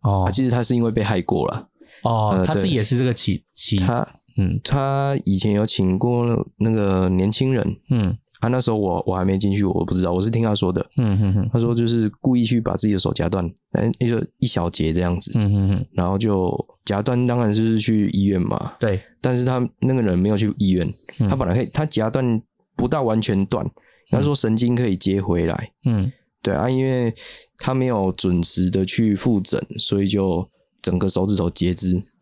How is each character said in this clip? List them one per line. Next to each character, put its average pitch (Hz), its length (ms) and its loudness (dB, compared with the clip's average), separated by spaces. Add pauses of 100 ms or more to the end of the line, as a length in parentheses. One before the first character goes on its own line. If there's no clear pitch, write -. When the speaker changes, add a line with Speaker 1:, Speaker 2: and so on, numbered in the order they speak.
Speaker 1:
哦。 98 240 2
Speaker 2:
啊， 92 40 0
其 131 140 -2
实 123 60 0
他 120 120 0
是 123 140 0
因 117 80 2
为 113 80 0
被 113 100 0
害 101 200 0
过 85 260 -2
啦。 - 180 -8 (380)
Speaker 1:
哦， 110 320 2
Speaker 2:
呃， 92 80 2
Speaker 1:
他 - 100 0
自 104 140 0
己 160 60 0
也 110 100 2
是 120 120 0
这 127 80 0
个 127 80 0
起-， 104 260 -2
Speaker 2:
对。 - 60 -12 (100)
Speaker 1:
起-， - 260 -2
Speaker 2:
他， 117 260 0 (300)
Speaker 1:
嗯。 92 260 0
Speaker 2:
他 139 640 0
以 98 120 0
前 107 160 2
有 104 140 2
请 92 320 0
过 120 480 0 (120)
那 113 120 2
个 98 380 2
年 95 240 2
轻 131 200 0
人。 101 240 -2 (140)
Speaker 1:
嗯。 110 260 0 (240)
Speaker 2:
啊， 120 80 -2
那 127 120 0
时 120 100 0
候 110 60 0
我， 92 280 0
我 92 120 0
还 92 80 0
没 95 120 2
进 101 160 0
去， 101 120 0
我 87 200 0
不 90 80 -4
知 92 80 0
道， 90 120 0
我 90 80 0
是 107 100 0
听 113 140 0
他 107 100 2
说 95 180 0
的。 90 80 0 (160)
Speaker 1:
嗯， 107 240 2
嗯， 98 180 2
嗯。 98 140 0
Speaker 2:
他 120 60 2
说 117 160 2
就 117 140 0
是 117 200 0 (120)
故 127 160 2
意 120 80 2
去 113 160 0
把 101 160 -4
自 - 100 -2
己 107 60 2
的 98 60 0
手 - 140 0
夹 - 160 -2
断， 90 220 -2 (220)
哎， - 180 -2 (160)
就 117 180 -2 (140)
一 - 80 0
小 87 240 -2
节 80 220 0
这 85 80 2
样 87 180 0
子。 - 160 -4
Speaker 1:
嗯， 113 80 2
嗯， 98 300 2
嗯。 92 180 -2
Speaker 2:
然 90 180 -2
后 98 80 0
就 98 400 0 (280)
夹 101 180 -2
断， 123 240 0
当 120 140 0
然 110 120 2
就 107 80 2
是 113 200 2
去 107 300 2
医 98 160 2
院 95 140 2
嘛。 - 380 -4
Speaker 1:
对。 104 240 -2 (180)
Speaker 2:
但 127 160 0
是 123 80 0
他 127 240 0 (120)
那 131 120 0
个 131 80 0
人 95 160 2
没 92 120 2
有 104 100 2
去 104 200 0
医 101 100 2
院， 90 200 0 (300)
Speaker 1:
嗯。 107 100 2
Speaker 2:
他 95 60 2
本 127 140 -2
来 87 40 0
可 117 80 2
以， 120 140 -2
他 156 100 0
夹 113 240 -2
断 120 320 0 (360)
不 123 100 0
到 143 160 0
完 113 180 0
全 98 260 0
断， - 220 -4 (400)
他 131 140 2
说 147 100 2
神 110 220 0
经 120 220 2
可 123 100 0
以 95 100 0
接 98 240 0
回 87 260 0
来。 - 260 -4 (120)
Speaker 1:
嗯。 113 280 0 (280)
Speaker 2:
对 98 140 -2
啊， 98 160 0
因 131 160 0
为 123 260 0 (440)
他 - 180 -2
没 131 100 2
有 101 280 0
准 90 320 0
时 92 260 0
的 95 160 0
去 107 300 0
复 107 240 0
诊， - 200 -2 (200)
所 101 200 0
以 101 60 0
就 95 420 0 (320)
整 90 160 0
个 95 120 2
手 95 180 0
指 101 80 0
头 87 160 0
截 87 240 0
肢。 90 300 -2 (180)